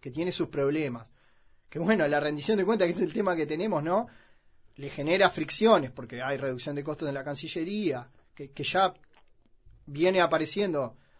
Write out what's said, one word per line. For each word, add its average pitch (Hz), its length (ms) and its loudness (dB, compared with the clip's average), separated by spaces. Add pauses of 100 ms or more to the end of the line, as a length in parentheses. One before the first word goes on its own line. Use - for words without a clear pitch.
que 139 100 -12
tiene 165 220 -2
sus 165 160 -2
problemas, 139 640 -2 (580)
que - 100 -10
bueno, 170 300 2
la 147 120 2
rendición 147 360 0
de 190 80 2
cuentas, 202 220 2
que 175 80 0
es 180 80 -2
el 160 100 0
tema 196 240 0
que 160 80 0
tenemos, 160 380 -2
¿no? 185 240 0 (720)
Le 139 120 -10
genera 175 400 2
fricciones, 165 640 2
porque 120 320 -12
hay 135 160 -4
reducción 131 360 -6
de 143 80 -4
costos 151 260 -6
en 139 60 -4
la 135 100 -8
Cancillería, 160 840 -4 (260)
que, 139 180 -14
que 143 120 -8
ya 185 300 2 (880)
viene 175 380 4
apareciendo 156 720 0 (240)